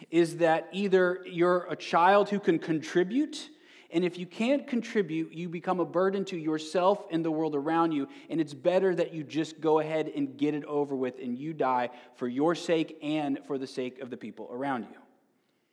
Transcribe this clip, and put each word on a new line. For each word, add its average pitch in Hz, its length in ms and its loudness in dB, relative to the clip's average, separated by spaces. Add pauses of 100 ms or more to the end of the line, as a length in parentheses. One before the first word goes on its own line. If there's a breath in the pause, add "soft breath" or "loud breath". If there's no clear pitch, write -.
(100)
is 165 260 2
that 160 340 4
either 185 560 2
you're 175 420 2
a 156 60 -4
child 190 540 6
who 202 100 -2
can 170 220 2
contribute, 185 880 0 (400 loud breath)
and 175 140 0
if 170 120 -2
you 180 100 -8
can't 277 400 0
contribute, 170 680 -2
you 170 160 -8
become 180 320 -2
a 165 40 2
burden 190 420 0
to 180 120 -6
yourself 160 720 0
and 165 140 0
the 160 80 0
world 156 240 -2
around 160 340 2
you, 139 160 0 (220 loud breath)
and 156 120 -2
it's 143 140 -4
better 180 400 2
that 165 180 -2
you 156 120 -8
just 147 360 -4
go 156 200 4
ahead 156 340 -2
and 139 220 -4
get 147 180 0
it 147 120 -6
over 143 280 -2
with 127 240 -4
and 123 180 -6
you 151 160 -8
die 127 380 0 (240 loud breath)
for 123 140 -6
your 143 260 2
sake 160 480 -2
and 147 440 -2
for 143 120 -4
the 131 80 -6
sake 127 340 -8
of 131 80 -10
the 120 80 -10
people 107 360 -14
around 123 380 -6
you. - 80 -20 (760)